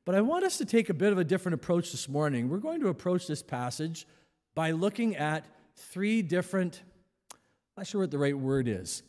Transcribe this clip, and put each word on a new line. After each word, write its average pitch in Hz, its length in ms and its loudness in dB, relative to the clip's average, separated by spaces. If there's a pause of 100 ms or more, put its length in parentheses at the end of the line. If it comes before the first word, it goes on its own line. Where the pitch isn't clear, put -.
But 180 100 2
I 202 60 6
want 330 220 2
us 370 140 0
to 285 80 -2
take 226 240 2
a 190 60 -2
bit 196 160 2
of 190 80 2
a 180 40 2
different 180 300 0
approach 170 380 0
this 127 180 -8
morning. 135 400 0
We're 170 80 -2
going 311 220 -4
to 262 80 0
approach 180 400 0
this 151 160 -6
passage 139 640 -6 (480)
by 160 160 0
looking 202 440 0
at 151 300 0 (300)
three 214 480 0
different, 180 580 0 (500)
I'm - 60 -20 (440)
not 190 60 -8
sure 202 140 -2
what 185 80 2
the 143 80 -2
right 143 180 4
word 135 320 2
is, 92 420 -4